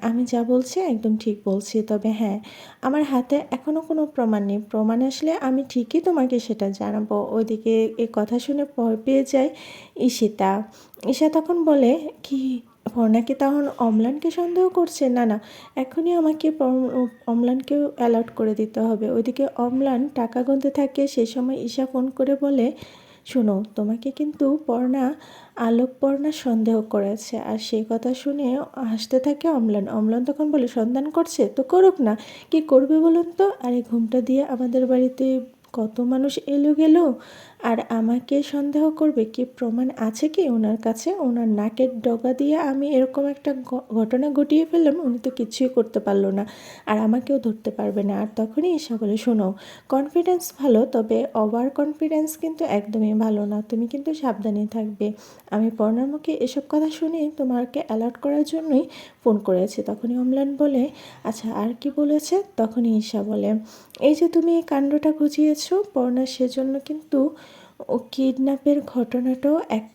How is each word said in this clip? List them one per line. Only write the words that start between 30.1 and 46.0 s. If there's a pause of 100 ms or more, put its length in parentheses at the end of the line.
তখন
বলে,
"সন্ধান
করছে (120)
তো
করুক
না, (380)
কি
করবে
বলুন (100)
তো? (180)
আর
এই
ঘোমটা
দিয়ে
আমাদের
বাড়িতে (480)
কত
মানুষ (140)
এলো
গেল, (680)
আর (120)
আমাকে
সন্দেহ
করবে?
কি (140)
প্রমাণ (100)
আছে
কি
ওনার
কাছে? (100)
ওনার
নাকের (100)
ডগা
দিয়ে
আমি
এরকম
একটা (180)
ঘ-,
ঘটনা
ঘটিয়ে
ফেললাম,
উনি
তো
কিছুই
করতে
পারলো